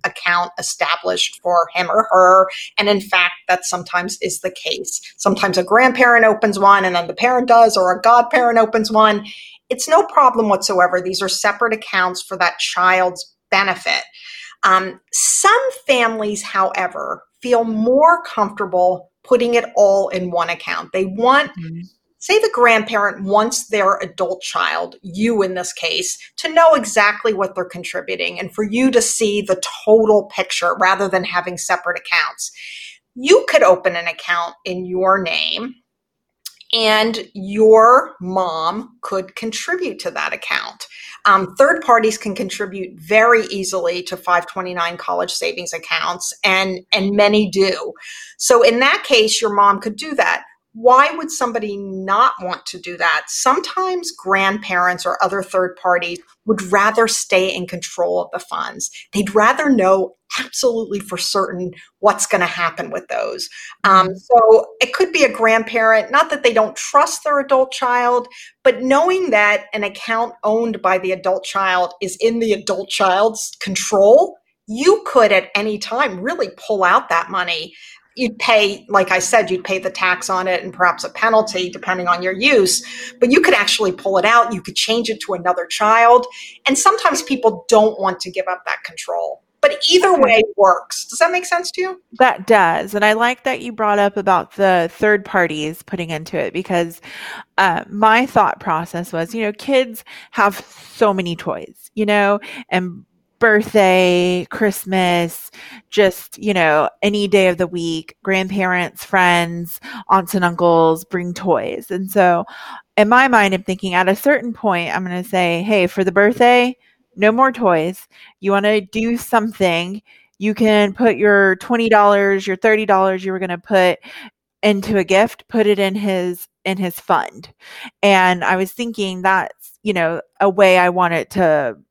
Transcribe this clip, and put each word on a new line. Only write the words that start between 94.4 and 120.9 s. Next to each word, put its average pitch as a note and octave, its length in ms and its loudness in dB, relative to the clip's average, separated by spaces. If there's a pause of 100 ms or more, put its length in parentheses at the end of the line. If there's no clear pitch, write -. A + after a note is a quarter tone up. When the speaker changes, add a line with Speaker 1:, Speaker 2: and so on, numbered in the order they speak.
Speaker 2:
the F#3 380 0
third G#3 300 0
parties D#3+ 600 -4
putting F3 260 -10
into E3 300 -8
it A#2 140 -6
because, E3+ 480 -4 (580)
uh, F#3 280 0
my A3 380 2
thought A3 340 0
process F3 540 -6
was, E3 220 -6
you A3+ 80 -4
know, G#3+ 80 -4
kids B3+ 520 -2 (280)
have G3+ 320 0 (320)
so G#3+ 180 2
many F3 220 -4
toys, - 580 -10
you G#3+ 120 -2
know, G3+ 340 2 (300)
and F3+ 340 -4 (360)
birthday, F#3 1120 2
Christmas, F3+ 1000 -2 (380)
just, - 500 0
you G3+ 140 -4
know, D#3 360 2 (120)
any G3+ 260 -2
day F#3+ 200 4
of F3+ 100 0
the F3+ 100 -2
week, E3 560 -6
grandparents, F#3+ 800 -4
friends, E3+ 760 0 (280)
aunts F#3 260 0
and F#3 100 0
uncles E3 640 2
bring F3+ 280 -6
toys. E3+ 580 -4
And F#3+ 180 -6
so F3+ 360 2 (500)
in G#3 140 4
my B3+ 180 6
mind, G#3 260 2
I'm F#3 100 -6
thinking F#3+ 300 -6
at F#3 160 2
a G3 60 2
certain B3 380 -2
point, F3 420 -2
I'm F#3 80 -4
gonna F3+ 200 -6
say, F3 380 0
"Hey, G3 240 2
for F#3+ 180 -2
the F#3 80 0
birthday, A#3+ 680 4 (380)
no G#3 160 2
more C4 200 2
toys. F#3 560 0 (320)
You F#3+ 120 -2
wanna G#3 300 2
do A3+ 360 -4
something, G3 840 -2 (380)
you G#3 160 -2
can G#3 380 2